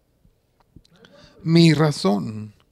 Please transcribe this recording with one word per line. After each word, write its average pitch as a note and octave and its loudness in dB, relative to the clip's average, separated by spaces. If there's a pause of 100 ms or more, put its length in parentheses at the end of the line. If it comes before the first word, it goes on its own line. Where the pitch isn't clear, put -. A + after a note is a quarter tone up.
(1400)
Mi E3 4
razón C#3+ -4 (180)